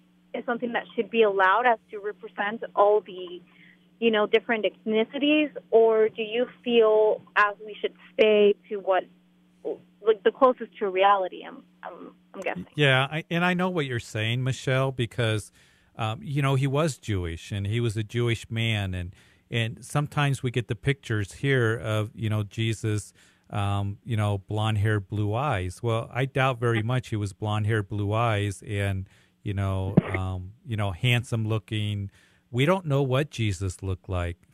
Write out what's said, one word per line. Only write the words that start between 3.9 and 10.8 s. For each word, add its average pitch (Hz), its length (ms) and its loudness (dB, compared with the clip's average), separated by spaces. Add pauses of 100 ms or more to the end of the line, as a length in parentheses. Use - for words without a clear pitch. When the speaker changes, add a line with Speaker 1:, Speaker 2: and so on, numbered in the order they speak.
Speaker 1:
you 233 100 4
know, 208 160 4
different 220 400 0
ethnicities, 277 840 0 (200)
or 220 380 6
do 220 140 -8
you 226 240 -2 (160)
feel 214 600 4 (140)
as 208 180 4 (100)
we 214 160 -12
should 196 140 -6 (180)
stay 208 420 6 (140)
to 214 80 -8
what, 185 280 0 (600)
like, - 600 -2
the 220 80 2
closest 254 460 2
to 208 100 -2